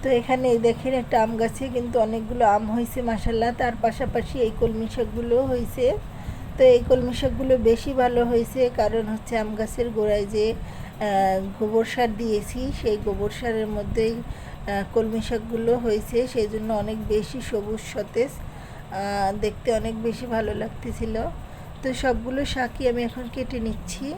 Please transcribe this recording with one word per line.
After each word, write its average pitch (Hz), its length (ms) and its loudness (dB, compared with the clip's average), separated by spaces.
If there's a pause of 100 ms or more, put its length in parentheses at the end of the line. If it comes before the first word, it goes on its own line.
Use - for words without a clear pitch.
তো 269 60 0
এখানে 254 400 2
এই 233 80 6
দেখেন 233 360 2
একটা 247 300 2
আম 220 140 2
গাছে 226 300 0
কিন্তু 240 320 -2
অনেকগুলো 226 460 2
আম 214 260 4
হয়েছে 240 300 -2
মাশাআল্লাহ, 233 560 0
তার 240 240 0
পাশাপাশি 233 580 0
এই 220 200 2
কলমি 226 360 0
শাকগুলো 233 460 0
হয়েছে। 254 440 0 (720)
তো 269 60 8
এই 247 260 10
কলমি 254 240 4
শাকগুলো 262 440 2
বেশি 233 360 4
ভালো 247 320 4
হয়েছে 240 520 2
কারণ 220 300 2
হচ্ছে 220 300 -4
আম 214 180 -2
গাছের 220 340 -2
গোড়ায় 208 360 2
যে, 214 280 2
আহ, 196 840 0 (200)
গোবর 226 260 2
সার 240 320 2
দিয়েছি 233 540 -2 (100)
সেই 214 240 2
গোবর 202 240 0
সারের 220 380 -2
মধ্যেই, 214 480 0
আহ, - 680 -6 (100)
কলমি 220 280 0
শাকগুলো 226 560 0
হয়েছে, 233 500 0
সেই 233 200 0
জন্য 220 260 -2
অনেক 214 240 -2 (100)
বেশি 214 340 0
সবুজ 220 400 -4 (120)
সতেজ, 233 380 -2
আহ, 202 1120 -4
দেখতে 214 320 -2
অনেক 226 300 0
বেশি 233 220 -2
ভালো 220 280 -2
লাগতেছিল। 220 600 -6 (680)
তো 262 100 -2
সবগুলো 254 520 0
শাকই 254 420 -4
আমি 240 160 2
এখন 240 300 -4
কেটে 254 260 -6
নিচ্ছি। 220 480 -6 (100)